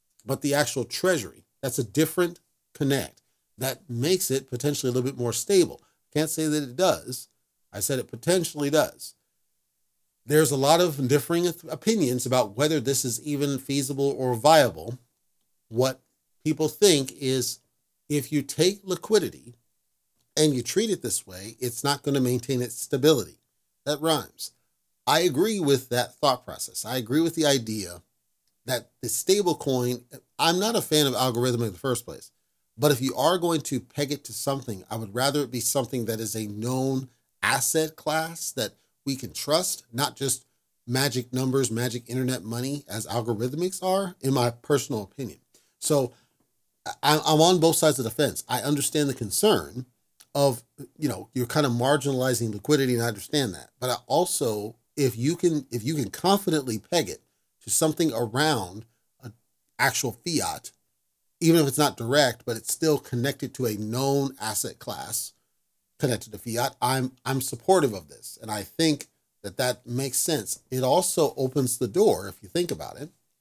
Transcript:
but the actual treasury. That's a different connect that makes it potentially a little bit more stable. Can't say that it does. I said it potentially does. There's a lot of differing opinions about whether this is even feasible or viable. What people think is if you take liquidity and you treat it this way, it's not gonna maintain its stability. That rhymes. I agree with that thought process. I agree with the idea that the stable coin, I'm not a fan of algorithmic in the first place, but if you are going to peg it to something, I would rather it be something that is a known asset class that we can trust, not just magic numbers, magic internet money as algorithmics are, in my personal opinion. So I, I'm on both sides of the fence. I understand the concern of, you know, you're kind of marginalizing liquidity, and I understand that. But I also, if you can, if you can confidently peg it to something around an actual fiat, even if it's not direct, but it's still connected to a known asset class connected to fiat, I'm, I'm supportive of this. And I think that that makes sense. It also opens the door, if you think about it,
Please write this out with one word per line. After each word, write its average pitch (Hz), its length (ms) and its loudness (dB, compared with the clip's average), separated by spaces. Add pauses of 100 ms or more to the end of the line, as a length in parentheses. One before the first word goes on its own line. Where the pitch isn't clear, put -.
(260)
but 135 160 -4
the 139 140 0
actual 139 300 0
treasury. 160 600 -2 (160)
That's 135 180 -4
a 131 40 2
different 165 560 0 (340)
connect 135 480 -2 (360)
that 131 320 -6
makes 156 400 0
it 135 200 -4
potentially 135 400 -2
a 123 40 0
little 127 160 -2
bit 135 100 -8
more 120 140 -2
stable. - 480 2 (320)
Can't 156 160 0
say 156 180 -2
that 151 160 0
it 123 120 -12
does. - 540 0 (420)
I 95 80 -10
said 135 180 -2
it 117 140 -6
potentially 151 580 -2
does. - 460 0 (1120)
There's 147 260 6
a 143 60 0
lot 151 240 6
of 143 260 0
differing 165 400 2 (220)
opinions 139 560 0
about 120 320 2
whether 151 220 2
this 135 260 -2
is 117 160 -4
even 143 360 -2
feasible 139 600 -2
or 127 180 0
viable. 117 640 6 (720)
What 127 320 0 (420)
people 156 240 0
think 147 500 4
is 131 440 -2 (480)
if 147 220 -2
you 147 100 0
take 185 420 0
liquidity 175 720 -2 (840)
and 156 160 4
you 123 80 -2
treat 214 280 -2
it 180 120 -4
this - 240 -6
way, 98 340 -16
it's 120 240 -8
not 143 200 0
gonna 139 180 2
maintain 123 400 0
its 123 140 -6
stability. 131 640 2 (460)
That 147 160 -4
rhymes. 156 500 -2 (540)
I 151 160 4
agree 185 380 2
with 139 300 2
that 123 260 -2
thought 135 300 0
process. - 400 -10
I 120 120 -4
agree 127 240 0
with 165 140 0
the 160 100 2
idea 110 560 -2 (640)
that 123 240 -4 (120)
the 120 80 -6
stable 185 460 0
coin, 123 480 -2 (340)
I'm 165 220 2
not 226 160 0
a 190 60 0
fan 151 260 2
of 131 60 -2
algorithmic 120 540 0
in 95 60 -8
the 90 60 -18
first 127 260 -4
place, - 260 -16 (460)
but 147 140 4
if 123 100 0
you 131 140 -2
are 165 220 2
going 165 240 0
to 131 180 -4
peg 143 320 -6
it 143 140 -8
to 113 80 -14
something, 117 580 -6
I 110 60 -6
would 107 180 -10
rather 139 260 0
it 120 100 -6
be 120 100 -6
something 120 440 -2
that 110 140 -4
is 110 160 -8
a 110 120 -4
known 131 600 -2 (340)
asset 135 540 0
class 160 560 -4
that 110 220 -4 (320)
we 135 100 -2
can 104 160 -10
trust, - 640 -2
not 135 240 -2
just 135 280 -4 (400)
magic 123 460 -2
numbers, 131 400 0
magic 117 380 -4
internet 127 340 -4
money 127 460 -6
as 104 180 -8
algorithmics 120 720 -4
are, 185 400 -2
in 135 120 0
my 120 160 2
personal 120 540 -2
opinion. - 360 -12 (400)
So 139 340 0 (720)
I, 151 400 2
I'm 156 160 6
on 180 180 8
both 160 180 6
sides 151 220 4
of 120 60 -2
the 110 60 -4
fence. 135 380 -2
I 123 120 -2
understand 143 480 0
the 123 40 -2
concern 110 720 0 (500)
of, 139 280 2 (340)
you 151 120 -2
know, 98 240 -8
you're 127 120 -2
kind 147 200 2
of 127 60 0
marginalizing 127 800 0
liquidity, 131 400 0
and 117 100 0
I 117 40 0
understand 113 460 -2
that. 71 160 -16 (100)
But 127 100 -4
I 120 60 -2 (120)
also, 117 680 -2 (200)
if 127 220 0
you 139 180 0
can, 160 360 0
if 117 120 -4
you 156 120 -4
can 120 140 -4
confidently 156 720 2
peg 147 300 -2
it - 120 -12 (420)
to - 60 -12
something 160 440 0
around 113 720 -2 (380)
an 120 100 -16 (440)
actual 123 480 -2
fiat, 95 460 -4 (720)
even 165 180 6
if 147 80 4
it's 131 100 -2
not 143 200 2
direct, 123 480 2
but 117 100 -4
it's - 160 -8
still 156 260 0
connected 127 580 -4
to 127 100 -4
a 110 100 -2
known 135 640 0
asset - 400 -6
class - 540 -8 (640)
connected 117 320 -2
to 104 60 -14
fiat, 120 440 -4
I'm, 127 300 0 (140)
I'm 131 160 -4
supportive 156 520 0
of 85 140 -12
this. - 340 -18
And 110 80 -12
I 104 120 -4
think 156 460 -2 (360)
that 101 140 -14
that 127 280 -2
makes 123 320 -4
sense. 135 420 -2 (120)
It 127 120 -2
also 151 540 2
opens 131 400 -2
the 123 100 -2
door, 101 400 4
if - 140 -14
you 98 80 -20
think 175 220 0
about 78 260 -8
it, 143 120 -12 (320)